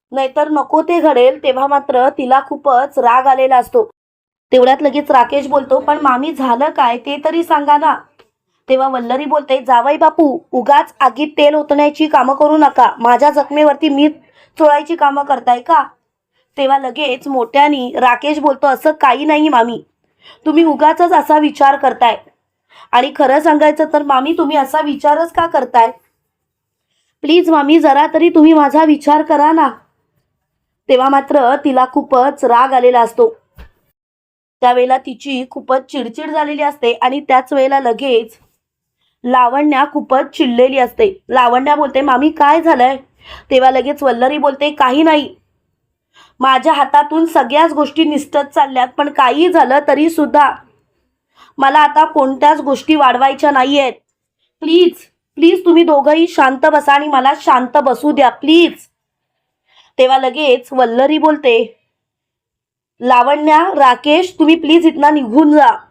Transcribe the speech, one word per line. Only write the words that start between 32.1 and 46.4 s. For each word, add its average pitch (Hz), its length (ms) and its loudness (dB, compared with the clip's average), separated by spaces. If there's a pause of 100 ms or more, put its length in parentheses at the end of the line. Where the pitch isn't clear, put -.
राग 247 280 2
आलेला 247 280 2
असतो. 226 260 0 (1300)
त्यावेळेला 247 360 0
तिची 254 540 -10
खूपच 262 400 -6
चिडचिड 285 400 -10
झालेली 294 320 -6
असते 240 380 -4
आणि 262 200 -2
त्याच 262 320 -2
वेळेला 277 260 0
लगेच 233 580 -4 (840)
लावण्या 254 720 0
खूपच 285 440 -4
चिडलेली 254 400 0
असते. 240 340 -2 (180)
लावण्या 254 460 0
बोलते, 277 260 -2
"मामी, 277 280 0
काय 311 320 2
झालंय?" 269 360 0 (540)
तेव्हा 262 200 4
लगेच 269 320 -4
वल्लरी 254 340 -2
बोलते, 285 340 -2
"काही 285 320 0
नाही, 302 300 0 (1080)
माझ्या 262 340 0